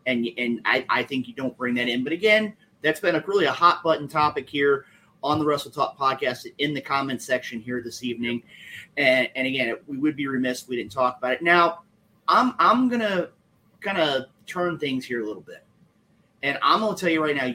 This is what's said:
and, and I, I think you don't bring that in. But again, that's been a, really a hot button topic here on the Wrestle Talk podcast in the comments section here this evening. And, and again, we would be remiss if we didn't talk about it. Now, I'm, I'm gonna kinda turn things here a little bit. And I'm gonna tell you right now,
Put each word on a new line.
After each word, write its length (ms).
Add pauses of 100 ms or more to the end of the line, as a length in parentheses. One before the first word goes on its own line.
and, 200 (120)
and 260
I, 240
I 140
think 260
you 60
don't 220
bring 180
that 120
in. 160
But 120
again, 400 (280)
that's 180
been 160
a, 100
really 180
a 80
hot 300
button 260
topic 400
here 380 (360)
on 160
the 60
Wrestle 260
Talk 280
podcast 480 (120)
in 140
the 80
comments 460
section 340
here 220
this 200
evening. 400 (540)
And, 400
and 100
again, 300 (100)
we 120
would 180
be 120
remiss 340
if 60
we 80
didn't 160
talk 260
about 140
it. 100
Now, 380 (460)
I'm, 320
I'm 300
gonna 400 (540)
kinda 460 (180)
turn 320
things 260
here 180
a 40
little 160
bit. 220 (800)
And 200
I'm 180
gonna 160
tell 140
you 120
right 140
now, 180